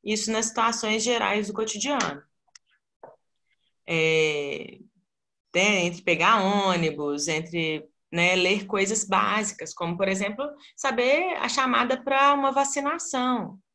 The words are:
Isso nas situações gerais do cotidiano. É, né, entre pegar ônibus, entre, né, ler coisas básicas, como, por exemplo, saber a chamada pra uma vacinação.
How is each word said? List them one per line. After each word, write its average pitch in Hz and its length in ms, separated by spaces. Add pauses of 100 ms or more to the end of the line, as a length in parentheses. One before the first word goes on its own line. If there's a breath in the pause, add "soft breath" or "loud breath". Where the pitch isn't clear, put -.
Isso 214 280
nas 220 160
situações 226 560
gerais 208 460
do 202 40
cotidiano. 220 720 (1600)
É, 156 920 (760)
né, 190 300
entre 175 180
pegar 180 400
ônibus, 165 840
entre, 160 580 (240)
né, 175 260
ler 190 300
coisas 202 380
básicas, 202 680
como, 170 240
por 196 100
exemplo, 208 380 (280 loud breath)
saber 269 640
a - 120
chamada 254 540
pra 277 300
uma 277 200
vacinação. 269 1040 (160)